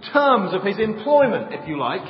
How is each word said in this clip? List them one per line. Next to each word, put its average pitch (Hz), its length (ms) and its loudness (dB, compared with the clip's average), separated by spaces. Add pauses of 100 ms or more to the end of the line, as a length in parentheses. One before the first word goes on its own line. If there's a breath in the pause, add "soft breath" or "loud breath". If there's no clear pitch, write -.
(140)
terms 254 400 4
of - 100 -4
his 202 160 -2
employment, 233 720 2
if - 160 -10
you 151 100 -6
like 147 320 -4